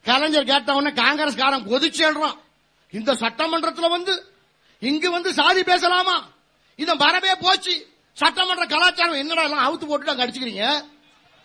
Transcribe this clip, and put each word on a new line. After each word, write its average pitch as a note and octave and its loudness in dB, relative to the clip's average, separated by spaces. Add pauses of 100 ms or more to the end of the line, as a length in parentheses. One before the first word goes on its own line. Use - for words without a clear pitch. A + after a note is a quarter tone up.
கலைஞர் C#4 2
கேட்ட C#4+ 0
உடனே C#4+ 0 (100)
காங்கிரஸ்காரன் C4+ 0
கொதிச்சு D4 0
எழுறான், D4+ 0 (560)
"இந்த A3 -2
சட்டமன்றத்துல D#4+ -2
வந்து, F4 -2 (680)
இங்கு D4+ -2
வந்து F4 -2
சாதி F4+ 4
பேசலாமா? F4+ 2 (640)
இந்த D#4+ -2
மரபே F4+ 2
போச்சு, F#4 0 (400)
சட்டமன்ற F4 0
கலாச்சாரம்." E4+ 2
என்னடா E4 -2
எல்லாம் C#4+ 0
அவுத்து D#4+ -2
போட்டுட்டு D4 -2
அங்க B3 0
அடிச்சுக்கிறீங்க? A#3 -6 (800)